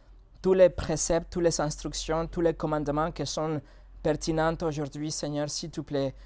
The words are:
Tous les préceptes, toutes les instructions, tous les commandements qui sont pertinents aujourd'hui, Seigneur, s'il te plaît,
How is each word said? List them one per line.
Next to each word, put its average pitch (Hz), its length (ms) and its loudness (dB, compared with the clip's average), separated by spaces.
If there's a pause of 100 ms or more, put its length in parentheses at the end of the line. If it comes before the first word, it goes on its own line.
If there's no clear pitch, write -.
(400)
Tous 185 140 4
les 185 160 10
préceptes, 165 640 0
toutes 175 100 0
les 165 160 4
instructions, 156 680 -2
tous 175 140 -4
les 165 120 4
commandements 151 580 0
qui 151 140 -6
sont 156 340 -2 (440)
pertinents 160 580 2
aujourd'hui, 151 500 -4
Seigneur, 147 380 -4
s'il 160 220 -6
te 165 100 -8
plaît, 139 320 -2 (120)